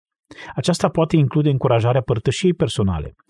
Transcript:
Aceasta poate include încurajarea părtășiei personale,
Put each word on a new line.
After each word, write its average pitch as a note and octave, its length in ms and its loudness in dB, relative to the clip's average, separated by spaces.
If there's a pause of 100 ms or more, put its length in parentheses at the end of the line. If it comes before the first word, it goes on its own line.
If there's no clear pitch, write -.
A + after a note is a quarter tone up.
(540)
Aceasta E3+ 340 0
poate E3 280 0
include D3 340 2
încurajarea B2 500 2
părtășiei C3+ 540 0
personale, F#2 600 -2 (160)